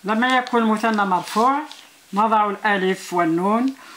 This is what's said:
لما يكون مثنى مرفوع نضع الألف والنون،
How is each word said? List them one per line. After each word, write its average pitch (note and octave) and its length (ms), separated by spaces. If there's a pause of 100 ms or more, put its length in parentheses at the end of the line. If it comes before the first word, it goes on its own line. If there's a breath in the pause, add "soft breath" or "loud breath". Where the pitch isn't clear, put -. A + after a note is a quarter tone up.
لما A#3+ 340
يكون A#3+ 260
مثنى G#3+ 420
مرفوع G#3+ 540 (540 loud breath)
نضع G#3+ 360
الألف F#3+ 640
والنون، F#3 600 (240 loud breath)